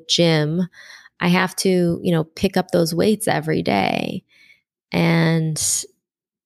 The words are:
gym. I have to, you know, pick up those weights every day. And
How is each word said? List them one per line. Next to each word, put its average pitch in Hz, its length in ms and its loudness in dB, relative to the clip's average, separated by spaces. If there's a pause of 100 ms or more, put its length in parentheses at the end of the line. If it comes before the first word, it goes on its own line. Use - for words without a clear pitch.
gym. 165 600 2 (520)
I 180 80 0
have 180 280 0
to, 180 460 2
you 180 100 0
know, 165 120 0
pick 185 320 -4
up 185 140 -2
those 165 240 0
weights 214 320 0
every 156 360 -2
day. 50 600 -2 (680)
And 165 640 0 (880)